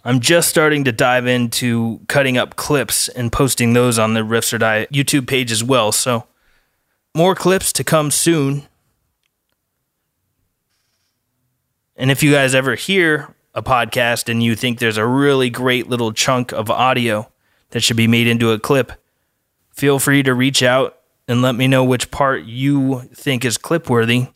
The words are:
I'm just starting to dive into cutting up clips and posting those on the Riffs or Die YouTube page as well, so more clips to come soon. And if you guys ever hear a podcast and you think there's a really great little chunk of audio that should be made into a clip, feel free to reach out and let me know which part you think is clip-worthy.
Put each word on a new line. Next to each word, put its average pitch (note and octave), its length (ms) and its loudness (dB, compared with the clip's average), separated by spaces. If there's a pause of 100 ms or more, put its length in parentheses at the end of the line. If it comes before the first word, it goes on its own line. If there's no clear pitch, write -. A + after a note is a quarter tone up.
I'm B2 140 0
just D#3+ 300 2
starting D3+ 340 2
to B2+ 80 0
dive B2 340 0
into A#2+ 800 -2
cutting C3 300 0
up - 180 -4
clips - 540 -2
and A#2+ 220 -4
posting A#2+ 420 0
those A#2+ 240 2
on A2 160 2
the A2+ 60 0
Riffs A2 340 -2
or A2+ 60 -4
Die A2 320 0
YouTube C#3 360 -2
page B2+ 240 -2
as A2 120 -4
well, A#2+ 280 2
so A#2 360 -2 (880)
more F3 200 2
clips F#3+ 380 -2
to C3+ 100 -6
come D3+ 280 0
soon. C#3+ 520 0 (3250)
And C3 160 0
if C3 100 0
you D3 100 4
guys C3+ 220 4
ever C3 220 0
hear D#3+ 580 -2 (220)
a A2+ 60 -6
podcast A#2 680 0
and A#2 120 0
you A#2 140 2
think A#2+ 240 -4
there's A2 180 0
a G#2+ 80 0
really C3 460 2
great B2 360 -2
little A#2 240 -2
chunk B2 400 -2
of G#2+ 200 -4
audio A#2 600 0 (380)
that A#2 120 -4
should A#2 140 0
be A2+ 120 2
made A#2 180 4
into A#2 260 2
a A2 80 -2
clip, C3 320 0 (800)
feel C#3 280 0
free C#3 240 2
to C3 100 2
reach B2+ 300 0
out B2+ 340 0 (300)
and B2 160 0
let C3 100 2
me C3 140 0
know C3 160 4
which B2+ 280 0
part C3+ 320 -2
you C3 580 -2 (120)
think B2 320 -4
is A2 140 -2
clip-worthy. B2 760 0